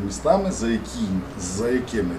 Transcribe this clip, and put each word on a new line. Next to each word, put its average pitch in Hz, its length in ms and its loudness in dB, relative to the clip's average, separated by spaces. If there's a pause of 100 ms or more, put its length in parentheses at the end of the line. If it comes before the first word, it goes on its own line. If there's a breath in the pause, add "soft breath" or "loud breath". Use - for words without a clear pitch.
містами, 175 480 2
за 113 160 -2
які, 117 380 -2 (340)
за 95 300 0
якими 117 480 0